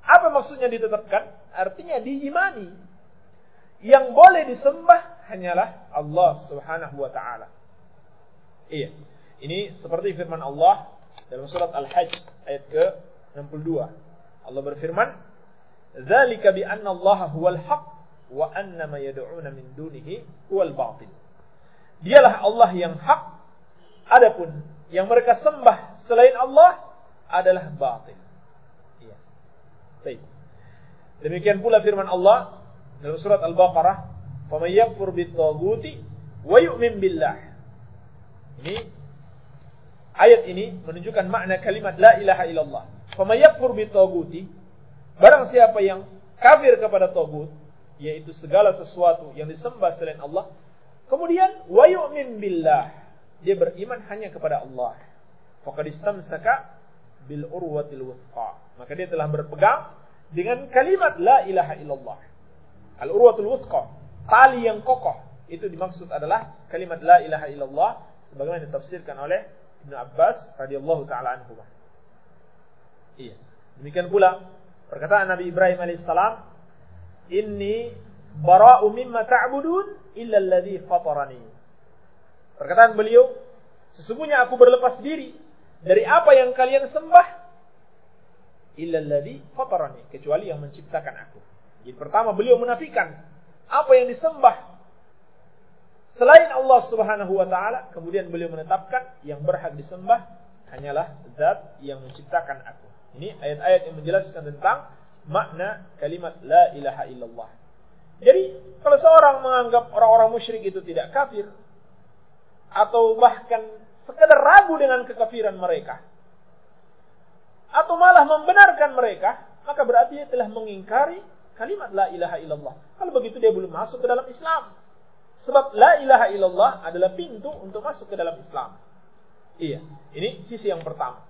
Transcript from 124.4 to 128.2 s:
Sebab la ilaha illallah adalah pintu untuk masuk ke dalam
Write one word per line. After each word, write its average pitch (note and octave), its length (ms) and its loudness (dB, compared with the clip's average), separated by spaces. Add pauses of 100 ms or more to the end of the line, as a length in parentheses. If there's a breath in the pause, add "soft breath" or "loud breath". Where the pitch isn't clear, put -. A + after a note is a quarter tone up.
Sebab - 320 0
la C#4+ 240 6
ilaha A#3+ 320 4
illallah G3 400 0 (160)
adalah F3+ 240 -2
pintu G#3+ 480 -14
untuk G3 240 -16
masuk - 240 -12
ke G3 80 -12
dalam E3+ 240 -8